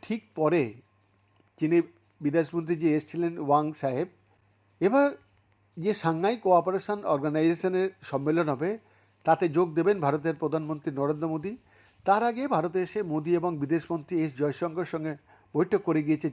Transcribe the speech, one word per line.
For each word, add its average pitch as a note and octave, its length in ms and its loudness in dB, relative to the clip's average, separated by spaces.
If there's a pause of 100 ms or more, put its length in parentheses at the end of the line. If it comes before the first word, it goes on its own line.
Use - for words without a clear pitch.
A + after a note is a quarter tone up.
ঠিক A3 200 -6 (140)
পরে E3 260 4 (960)
চীনের E3+ 240 4 (380)
বিদেশমন্ত্রী D#3+ 540 0
যে D#3+ 220 2
এসছিলেন E3+ 420 -4
ওয়াং D3 340 2
সাহেব, C#3 340 -2 (760)
এবার C4 260 4 (680)
যে F3+ 160 0
সাংহাই E3 440 0
কোঅপারেশন F#3 680 2
অর্গানাইজেশনের E3 880 0 (200)
সম্মেলন D3+ 400 0
হবে, C#3+ 200 -2 (560)
তাতে E3 240 4
যোগ E3+ 180 2 (100)
দেবেন F#3+ 220 2
ভারতের D3+ 420 0
প্রধানমন্ত্রী D#3 500 -4
নরেন্দ্র D3 420 -2
মোদী। E3 200 -6 (520)
তার G3+ 180 4
আগে A#3+ 240 -2
ভারতে F3 340 0
এসে F3+ 220 -4
মোদী D#3 360 -2
এবং F3 180 -2
বিদেশমন্ত্রী D#3 680 -4
এস D#3 140 -2
জয়শঙ্করের D#3 560 -4
সঙ্গে D#3 200 -4 (400)
বৈঠক F#3 340 2
করে D#3 160 2
গিয়েছে D3+ 300 0